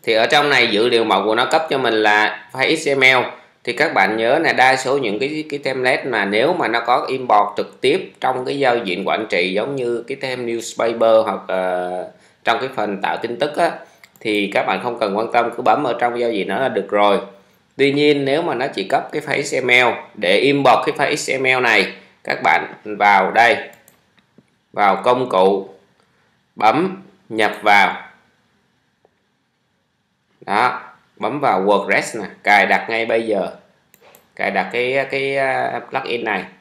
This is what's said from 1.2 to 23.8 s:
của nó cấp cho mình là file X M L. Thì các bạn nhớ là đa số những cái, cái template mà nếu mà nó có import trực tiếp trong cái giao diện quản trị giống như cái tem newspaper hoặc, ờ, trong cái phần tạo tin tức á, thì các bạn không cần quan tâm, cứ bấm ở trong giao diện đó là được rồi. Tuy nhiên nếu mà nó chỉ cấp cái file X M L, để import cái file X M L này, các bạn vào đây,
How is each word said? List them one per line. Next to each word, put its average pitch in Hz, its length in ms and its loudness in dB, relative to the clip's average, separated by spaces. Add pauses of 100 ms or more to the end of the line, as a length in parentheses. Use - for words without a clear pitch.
của 107 100 2
nó 123 100 2
cấp 160 240 0
cho 143 80 -2
mình 120 160 0
là 107 600 2
file 131 220 0
X - 120 -4 (100)
M 135 40 2
L. 131 240 4 (380)
Thì 120 100 -6
các 156 200 0
bạn 104 240 2
nhớ 120 220 2
là 143 140 2
đa 131 220 4
số 131 220 -2
những 107 220 -2
cái, 151 300 -4
cái 143 100 -6
template 131 440 -2
mà 113 220 -2
nếu 113 280 0
mà 147 140 -2
nó 117 120 -2
có 123 300 0
import 120 380 2 (100)
trực - 240 -8
tiếp 165 300 0 (100)
trong 127 240 -2
cái 139 140 -6
giao 123 180 2
diện 95 300 -4
quản 98 220 -2
trị 92 240 0
giống 123 220 -4
như 120 320 -4
cái 135 80 -8
tem 127 300 -8
newspaper 113 760 2
hoặc, 98 240 -4
ờ, 90 640 -4 (320)
trong 117 160 0
cái 131 160 -4
phần 101 260 -4
tạo 82 160 -2
tin 117 220 -8
tức 147 180 -2
á, 170 140 2 (480)
thì 104 340 -2
các 127 140 0
bạn 95 160 -2
không 120 160 -6
cần 101 180 -2
quan 113 140 -4
tâm, 120 260 0
cứ 127 60 -8
bấm 123 200 2
ở 120 160 -2
trong 120 200 -2
giao 117 120 0
diện 95 160 -2
đó 98 120 -4
là 131 100 -2
được 101 200 -4
rồi. 104 300 2 (580)
Tuy 139 140 2
nhiên 143 340 2
nếu 143 160 0
mà 160 140 -4
nó 127 120 -4
chỉ - 160 -6
cấp - 280 -2
cái 151 100 -6
file 139 200 -4
X 147 220 -6
M 123 40 -2
L, 123 260 4 (220)
để 92 220 2
import 135 480 4
cái 151 120 -2
file 147 180 -2
X - 140 -8 (100)
M 131 40 -2
L 127 200 0
này, 104 300 2 (300)
các - 200 -6
bạn 80 300 0 (100)
vào 101 480 2
đây, 113 260 4 (1160)